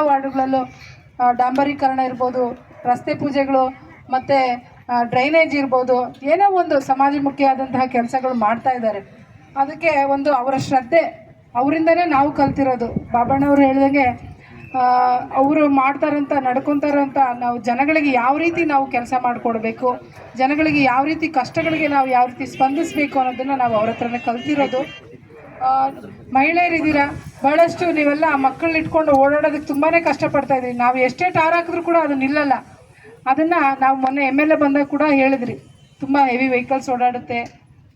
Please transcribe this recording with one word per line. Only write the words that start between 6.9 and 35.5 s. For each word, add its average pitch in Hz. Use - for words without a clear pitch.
ಕೆಲಸಗಳು 254
ಮಾಡ್ತಾ 233
ಇದ್ದಾರೆ. 226
ಅದಕ್ಕೆ 302
ಒಂದು 277
ಅವರ 262
ಶ್ರದ್ಧೆ, 254
ಅವರಿಂದನೇ 320
ನಾವು 285
ಕಲ್ತಿರೋದು. 269
ಬಾಬಣ್ಣವ್ರು 277
ಹೇಳ್ದಂಗೆ, 269
ಆ, -
ಅವರು 294
ಮಾಡ್ತಾರಂತ, 277
ನಡ್ಕೊಂತಾರಂತ 277
ನಾವು 240
ಜನಗಳಿಗೆ 285
ಯಾವ 254
ರೀತಿ 330
ನಾವು 277
ಕೆಲಸ 247
ಮಾಡಿಕೊಡ್ಬೇಕು, 233
ಜನಗಳಿಗೆ 294
ಯಾವ 262
ರೀತಿ 311
ಕಷ್ಟಗಳಿಗೆ 320
ನಾವು 277
ಯಾವ 247
ರೀತಿ 254
ಸ್ಪಂದಿಸ್ಬೇಕು 277
ಅನ್ನೋದನ್ನ 254
ನಾವು 240
ಅವ್ರ 220
ಹತ್ರನೇ 240
ಕಲ್ತಿರೋದು. 254
ಆ, 262
ಮಹಿಳೆಯರಿದ್ದೀರಾ, 311
ಭಾಳಷ್ಟು 330
ನೀವೆಲ್ಲ 302
ಮಕ್ಕಳನ್ನ 277
ಇಟ್ಕೊಂಡು 311
ಓಡಾಡೋದಕ್ಕೆ 294
ತುಂಬಾ 311
ಕಷ್ಟಪಡ್ತಾ 285
ಇದ್ದೀರಿ. 247
ನಾವು 247
ಎಷ್ಟೇ 254
ಟಾರ್ 330
ಹಾಕಿದ್ರೂ 339
ಕೂಡ 339
ಅದು 302
ನಿಲ್ಲಲ್ಲ. 269
ಅದನ್ನ 311
ನಾವು 262
ಮೊನ್ನೆ 269
ಎಮ್ 269
ಎಲ್ 302
ಎ -
ಬಂದಾಗ 285
ಕೂಡ 285
ಹೇಳಿದ್ರಿ, 269